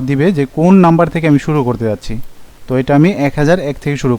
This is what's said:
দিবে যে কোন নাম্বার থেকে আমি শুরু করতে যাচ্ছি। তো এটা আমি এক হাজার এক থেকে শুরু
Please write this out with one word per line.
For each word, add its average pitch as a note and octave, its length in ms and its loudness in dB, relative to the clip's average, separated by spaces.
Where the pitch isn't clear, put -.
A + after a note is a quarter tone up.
দিবে C#3+ 180 0
যে C#3+ 60 0
কোন F3 160 4
নাম্বার E3 280 4
থেকে E3 180 -4
আমি C#3+ 140 4
শুরু D3+ 220 0
করতে A#2 220 -4
যাচ্ছি। G#2 240 -6
তো C3 40 -8
এটা C#3 180 -2
আমি E3+ 100 4
এক C3 120 -4
হাজার D#3 180 2
এক C#3 140 -6
থেকে C#3+ 200 -4
শুরু B2 160 0